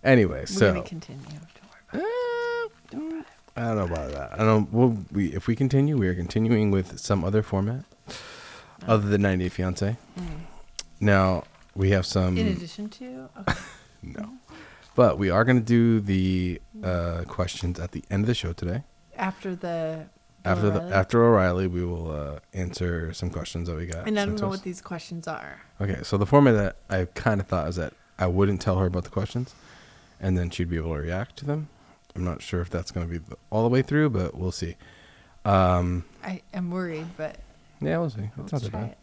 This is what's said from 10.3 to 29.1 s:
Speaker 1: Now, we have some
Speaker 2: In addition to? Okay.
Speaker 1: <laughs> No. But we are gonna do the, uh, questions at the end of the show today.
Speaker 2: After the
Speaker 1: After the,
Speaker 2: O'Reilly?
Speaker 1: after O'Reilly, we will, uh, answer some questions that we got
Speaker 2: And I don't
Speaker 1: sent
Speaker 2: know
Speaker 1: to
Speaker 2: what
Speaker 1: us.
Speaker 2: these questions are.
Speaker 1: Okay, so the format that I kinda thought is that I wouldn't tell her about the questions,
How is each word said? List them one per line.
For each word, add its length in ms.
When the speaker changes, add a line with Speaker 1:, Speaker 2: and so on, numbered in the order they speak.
Speaker 1:
Now, 460
we 180
have 140
some 320
Speaker 2:
In 100
addition 420
to? 400
Okay. 140
Speaker 1:
<laughs> 220
No. 300
But 220
we 120
are 160
gonna 160
do 400
the, 580
uh, 460
questions 500
at 140
the 180
end 120
of 40
the 80
show 160
today. 320
Speaker 2:
After 400
the 520
Speaker 1:
After 260
the, 100
Speaker 2:
O'Reilly? 140
Speaker 1:
after 320
O'Reilly, 420
we 180
will, 260
uh, 280
answer 600
some 180
questions 380
that 80
we 100
got 200
Speaker 2:
And 120
I 60
don't 80
Speaker 1:
sent 80
Speaker 2:
know 60
Speaker 1:
to 20
Speaker 2:
what 100
Speaker 1:
us. 20
Speaker 2:
these 200
questions 460
are. 340
Speaker 1:
Okay, 220
so 140
the 100
format 280
that 200
I 160
kinda 240
thought 260
is 80
that 160
I 80
wouldn't 340
tell 160
her 80
about 200
the 40
questions, 460